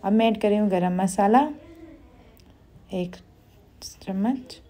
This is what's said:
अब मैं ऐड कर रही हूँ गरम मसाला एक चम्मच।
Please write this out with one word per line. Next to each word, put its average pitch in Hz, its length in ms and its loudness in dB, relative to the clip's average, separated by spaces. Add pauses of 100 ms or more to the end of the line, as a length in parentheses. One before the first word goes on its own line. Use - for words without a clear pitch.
अब 196 100 0
मैं 226 140 4
ऐड 220 140 0
कर 214 80 2
रही 208 80 2
हूँ 214 120 0
गरम 180 320 0
मसाला 208 480 2 (1400)
एक 180 220 -6 (840)
चम्मच। 214 680 -4